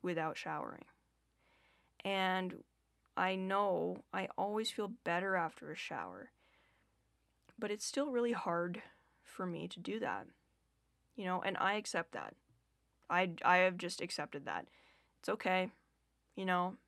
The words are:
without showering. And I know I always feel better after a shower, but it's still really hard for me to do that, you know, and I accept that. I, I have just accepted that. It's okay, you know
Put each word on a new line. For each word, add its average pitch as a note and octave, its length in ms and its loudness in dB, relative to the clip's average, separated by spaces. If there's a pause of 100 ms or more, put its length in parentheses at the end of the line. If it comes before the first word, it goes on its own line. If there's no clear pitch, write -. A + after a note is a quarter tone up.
without E3 340 0
showering. - 480 -6 (1200)
And F#3 580 0 (540)
I F#3 180 4
know F#3 800 2
I F#3+ 160 -2 (100)
always G#3+ 320 0
feel G#3 220 -4 (100)
better F3+ 320 2
after D#3+ 380 -2
a - 40 -8
shower, F#2 540 -8 (1300)
but G3+ 140 -2
it's G#3 120 -4
still C#4 280 0
really A#3+ 200 2
hard F3 500 0 (420)
for - 220 -6
me E3+ 200 -4
to F3+ 140 -10
do G3+ 180 -4
that, G#2 280 -2 (920)
you G#3 80 -8
know, F3+ 180 0
and F#3+ 160 -2
I G3 160 4
accept G#3 380 -2
that. - 220 -8 (760)
I, F3+ 200 4 (140)
I F3+ 140 10
have F#3 200 6
just F3+ 220 -4
accepted D3 440 -6
that. - 240 -4 (500)
It's - 100 -6
okay, F#3 420 2 (680)
you F#3+ 80 -4
know F#3 320 2 (120)